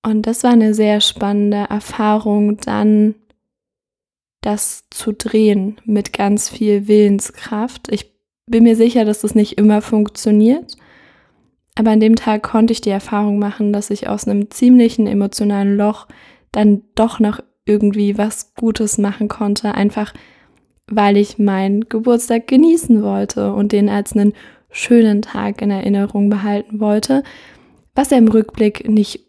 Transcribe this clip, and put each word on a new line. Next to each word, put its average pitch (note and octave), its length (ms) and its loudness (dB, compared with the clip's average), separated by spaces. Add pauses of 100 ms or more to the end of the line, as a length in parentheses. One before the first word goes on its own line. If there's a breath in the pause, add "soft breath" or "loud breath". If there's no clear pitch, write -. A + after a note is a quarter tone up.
Und G#3+ 240 -2
das A#3 180 -4
war B3 80 4
eine G#3+ 220 4
sehr G#3+ 260 2
spannende G3+ 680 -2
Erfahrung, G#3 880 -2
dann G#3+ 560 0 (1300)
das - 500 -6
zu - 220 -6
drehen G#3 720 0
mit G#3 280 -2
ganz G3+ 360 -2
viel G#3 400 -2
Willenskraft. G#3 1040 0
Ich - 180 -8 (360)
bin A3+ 180 4
mir A3+ 120 6
sicher, A#3 280 4
dass G#3+ 160 -2
das G#3+ 140 -4
nicht G#3 240 0
immer G#3 240 4
funktioniert, G#3+ 960 0 (960 loud breath)
aber A3 180 2
an A3 80 4
dem A3 160 4
Tag G#3+ 260 -2
konnte A3+ 300 0
ich A3 80 -4
die G#3 100 -4
Erfahrung G#3 480 -4
machen, G#3 340 -2
dass G#3 180 -4
ich - 180 -6
aus G#3 180 -6
einem G#3 240 -2
ziemlichen A#3 560 4
emotionalen G3+ 720 -2
Loch G#3 320 -4 (440 soft breath)
dann G#3 300 2 (120)
doch A3+ 260 -2
noch G#3 200 -2 (240)
irgendwie G#3 540 0
was - 360 -6
Gutes A3 440 -4
machen G3+ 300 -2
konnte, G#3 460 -4
einfach G#3 380 -2 (720 soft breath)
weil G3+ 300 0
ich G3+ 220 0
meinen G3 500 0
Geburtstag A#3 600 -2
genießen D4 540 2
wollte G3+ 500 -4
und G#3 180 -2
den G#3 180 0
als G3+ 260 -6
einen G#3 200 0 (360 loud breath)
schönen A3 520 2
Tag G#3 400 -8
in G3+ 80 -2
Erinnerung G3+ 600 -2
behalten G#3 500 -4
wollte, G#3+ 420 0 (720 loud breath)
was C#4 160 0
ja C4+ 80 6
im A3+ 100 6
Rückblick G#3+ 600 0
nicht G#3+ 400 0